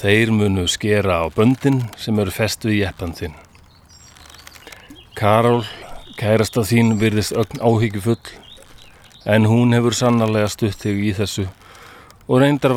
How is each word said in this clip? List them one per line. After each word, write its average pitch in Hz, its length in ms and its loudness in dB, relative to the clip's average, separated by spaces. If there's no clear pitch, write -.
Þeir 110 320 2
munu 101 320 2
skera 98 560 0
á 82 80 -2
böndin 127 540 2
sem 110 160 -4
eru 101 160 -2
fest - 320 -6
við 107 140 0
jeppann 92 400 -6
þinn. 82 160 -10
Karol, 117 480 2
kærasta 110 480 0
þín, 113 320 2
virðist 104 400 -2
ögn - 240 -4
áhyggjufull, 113 720 -2
en 107 160 4
hún 120 320 4
hefur 120 160 2
sannarlega 110 560 0
stutt 101 320 -4
þig 101 240 -2
í 104 140 0
þessu 104 260 -4
og 127 100 4
reyndar 139 360 2